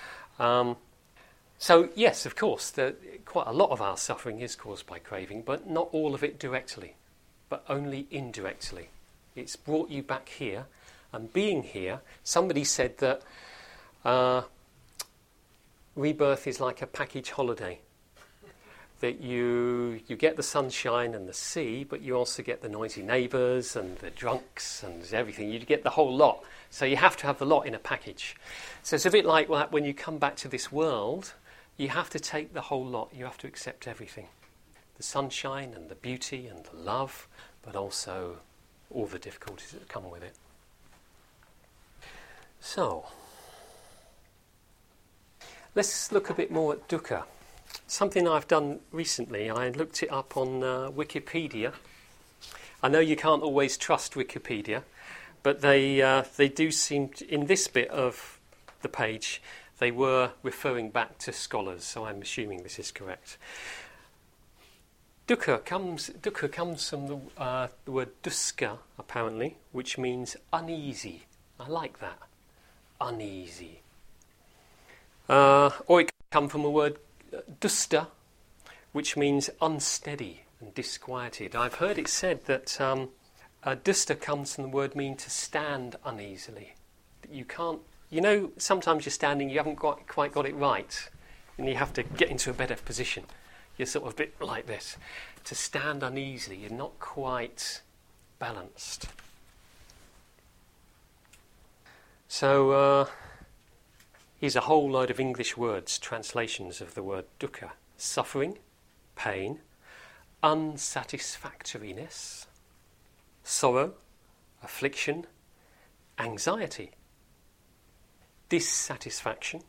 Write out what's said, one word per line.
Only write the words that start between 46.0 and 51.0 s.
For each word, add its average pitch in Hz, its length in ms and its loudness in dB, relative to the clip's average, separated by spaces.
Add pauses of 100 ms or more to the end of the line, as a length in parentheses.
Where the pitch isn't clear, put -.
look 208 180 2
a 170 40 -2
bit 165 180 -2
more 160 220 2
at - 160 -8
dukkha. 120 340 -2 (640)
Something 196 400 4
I've 151 200 4
done 147 320 2 (120)
recently, 117 580 -4
I 123 200 0
looked 151 340 -4
it 151 80 -2
up 135 240 -4
on, 131 280 0
uh, 131 260 -2
Wikipedia. 143 840 -4 (1120)